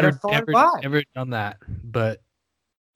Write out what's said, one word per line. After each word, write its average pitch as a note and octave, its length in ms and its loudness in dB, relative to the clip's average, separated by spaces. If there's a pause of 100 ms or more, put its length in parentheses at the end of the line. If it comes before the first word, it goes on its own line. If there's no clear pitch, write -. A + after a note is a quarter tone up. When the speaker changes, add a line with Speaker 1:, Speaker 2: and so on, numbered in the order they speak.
Speaker 1:
never, F#3 60 6
Speaker 2:
a F#3 60 4
fun G3+ 180 -6
Speaker 1:
never, D#3 200 0
Speaker 2:
vibe. C4+ 300 4
Speaker 1:
never C#3+ 220 -2 (100)
done B2+ 160 -8
that, G#2 280 -4 (260)
but A2+ 400 -2 (720)